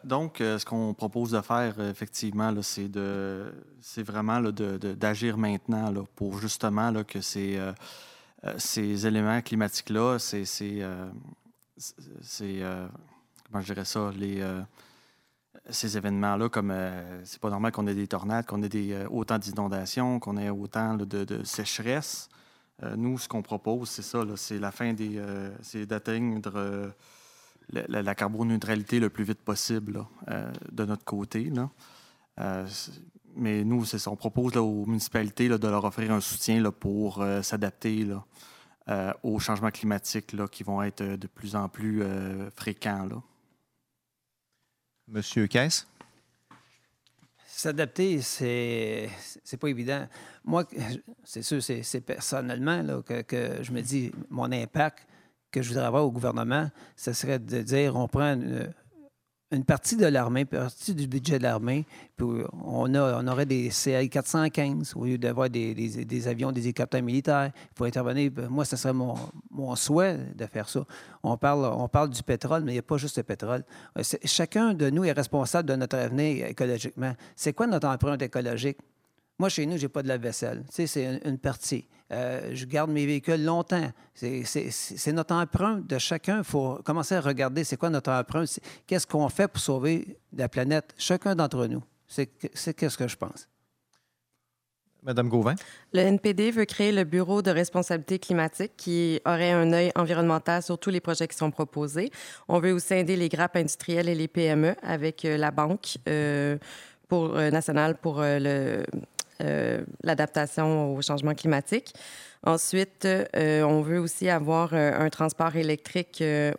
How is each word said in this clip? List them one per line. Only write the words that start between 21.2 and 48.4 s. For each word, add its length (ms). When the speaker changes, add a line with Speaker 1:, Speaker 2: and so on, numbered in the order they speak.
Speaker 1:
de 220
sécheresse. 840
Euh, 160
nous, 200
ce 120
qu'on 140
propose, 460
c'est 120
ça, 240
là, 100
c'est 240
la 120
fin 200
des, 280
euh, 320
c'est 240
d'atteindre, 720
euh, 320
la, 180
la, 140
la 120
carboneutralité 840
le 100
plus 140
vite 160
possible, 540
là, 140
euh, 220
de 140
notre 220
côté, 400
là. 240
Euh, 260
c'est, 240
mais 260
nous, 220
c'est 140
ça, 120
on 60
propose, 360
là, 80
aux 240
municipalités, 640
là, 100
de 120
leur 160
offrir 260
un 80
soutien, 420
là, 120
pour, 480
euh, 200
s'adapter, 600
là, 220
euh, 240
aux 160
changements 320
climatiques, 640
là, 160
qui 140
vont 200
être, 160
euh, 160
de 120
plus 280
en 140
plus, 340
euh, 500
fréquents, 560
là. 120
Speaker 2:
Monsieur 400
Caisse ? 400
Speaker 3:
S'adapter, 720
c'est, 880